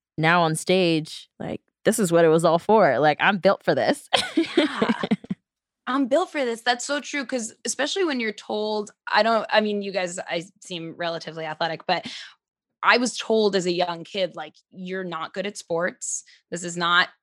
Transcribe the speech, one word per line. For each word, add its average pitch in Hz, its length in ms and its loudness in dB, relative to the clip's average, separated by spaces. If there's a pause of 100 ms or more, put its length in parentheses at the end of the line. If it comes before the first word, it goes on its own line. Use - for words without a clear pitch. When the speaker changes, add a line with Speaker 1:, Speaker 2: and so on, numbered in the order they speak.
(180)
Speaker 1:
now 165 240 4
on 160 140 2
stage, 170 760 0 (100)
like, - 220 -8 (220)
"This 214 140 2
is 170 140 0
what 170 120 6
it 165 40 8
was 160 160 4
all 165 160 4
for. 180 400 4
Like, 151 200 4
I'm 190 180 4
built 190 260 2
for 165 100 2
this." 127 400 0
<laughs> - 220 -2
Speaker 2:
Yeah. 285 680 0 (840)
I'm 262 220 0
built 339 220 2
for 294 140 -2
this. 233 180 -4
That's 247 240 0
so 285 140 -2
true. 277 260 -6
'Cause 226 280 -6 (100)
especially 294 400 -2
when 277 160 0
you're 220 120 -2
told, 214 600 -6 (180)
I 214 120 4
don't, 220 280 2
I 214 100 4
mean, 208 220 -2
you 196 100 -8
guys, 180 260 -4
I 170 260 -6 (160)
seem 165 360 -12
relatively 165 500 -8
athletic, 160 400 -6
but - 200 -2 (760)
I 208 160 6
was 247 200 -2
told 214 380 2
as 180 100 0
a 180 60 0
young 170 320 -2
kid, 175 320 -6
like, 156 200 -14 (140)
"You're 185 340 -8
not 160 300 -8
good 190 120 -6
at 208 120 -10
sports. - 680 -6 (260)
This 175 140 -8
is 170 120 -10
not 175 340 2 (120)